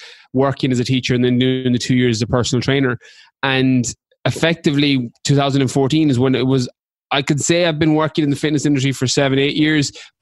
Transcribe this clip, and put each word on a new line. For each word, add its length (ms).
working 400
as 80
a 40
teacher 300
and 80
then 160
doing 340
the 60
two 160
years 220
as 60
a 40
personal 360
trainer. 360
And 420
effectively, 840
two 120
thousand 240
and 100
fourteen 380
is 100
when 160
it 120
was, 240
I 100
could 200
say 260
I've 120
been 180
working 280
in 60
the 60
fitness 280
industry 280
for 140
seven, 320
eight 180
years, 360